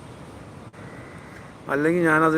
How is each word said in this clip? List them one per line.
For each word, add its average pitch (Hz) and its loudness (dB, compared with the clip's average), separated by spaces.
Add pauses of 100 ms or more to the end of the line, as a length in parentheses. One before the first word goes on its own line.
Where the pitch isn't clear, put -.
(1700)
അല്ലെങ്കിൽ 160 4
ഞാനത് 156 6